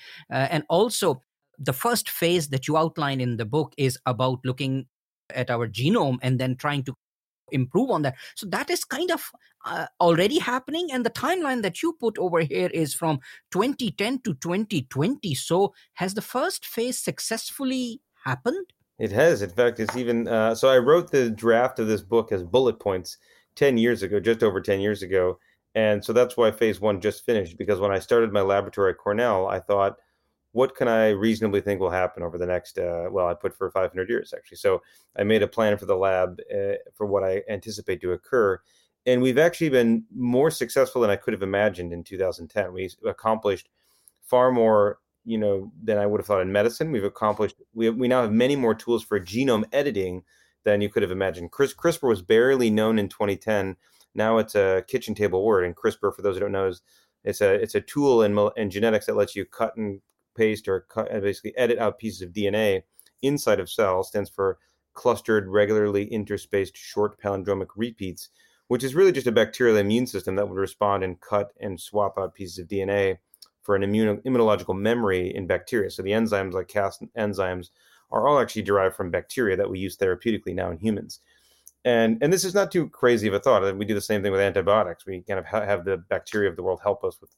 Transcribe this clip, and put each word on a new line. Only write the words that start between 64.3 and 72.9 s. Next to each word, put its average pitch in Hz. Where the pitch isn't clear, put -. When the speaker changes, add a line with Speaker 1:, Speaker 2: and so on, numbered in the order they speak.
Speaker 2:
clustered, 110
regularly 104
interspaced, 101
short -
palindromic 98
repeats, 104
which 123
is 131
really 185
just 135
a 120
bacterial 113
immune 107
system 95
that 101
would 92
respond 98
and 92
cut 101
and 95
swap 101
out 95
pieces 92
of 85
D 98
N 95